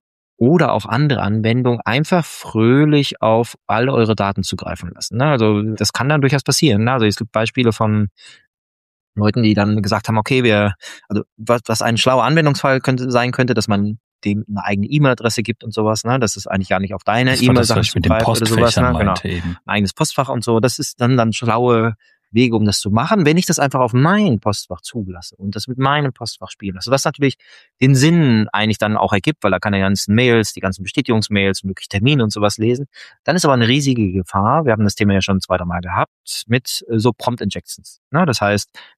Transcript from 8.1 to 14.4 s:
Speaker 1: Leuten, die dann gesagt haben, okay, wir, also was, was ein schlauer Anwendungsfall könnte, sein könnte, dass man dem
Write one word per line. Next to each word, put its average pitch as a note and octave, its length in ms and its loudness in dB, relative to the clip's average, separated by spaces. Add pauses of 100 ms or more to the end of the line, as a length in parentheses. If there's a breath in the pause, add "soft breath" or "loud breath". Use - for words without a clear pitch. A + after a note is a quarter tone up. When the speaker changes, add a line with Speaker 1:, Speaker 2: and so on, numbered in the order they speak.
Speaker 1:
Leuten, G#2+ 260 0
die G#2+ 140 4
dann G#2 260 0
gesagt G2 260 -2
haben, A2+ 100 0
okay, B2+ 260 0
wir, G#2 320 2 (340 loud breath)
also G2+ 140 -2 (140)
was, A#2 280 0
was A2+ 160 -2
ein A#2 160 0
schlauer B2+ 260 2
Anwendungsfall C#3+ 580 2
könnte, B2+ 280 -2
sein B2 220 0
könnte, B2 240 0
dass A2 120 -2
man G#2 300 0 (280)
dem G#2 220 -2